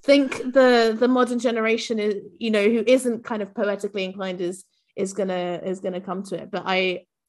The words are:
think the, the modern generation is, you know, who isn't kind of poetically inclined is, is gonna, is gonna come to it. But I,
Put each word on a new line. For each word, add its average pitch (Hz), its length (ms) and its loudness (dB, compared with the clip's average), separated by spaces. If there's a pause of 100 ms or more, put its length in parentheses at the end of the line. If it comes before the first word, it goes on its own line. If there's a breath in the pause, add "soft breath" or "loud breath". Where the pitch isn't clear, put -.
think 277 360 4
the, 247 600 4
the 247 100 2
modern 247 300 2
generation 226 600 -2
is, 208 180 -2 (220)
you 226 120 -2
know, 208 140 2
who 220 220 4
isn't 247 380 2
kind 214 180 -6
of 196 120 -10
poetically 196 500 -4
inclined 185 360 -8
is, 185 240 -6 (320)
is 190 160 -4
gonna, 180 520 -4
is 185 160 -6
gonna 185 200 -6
come 190 240 -8
to 170 160 -10
it. - 100 -16
But 180 160 -8
I, 185 380 -2 (240)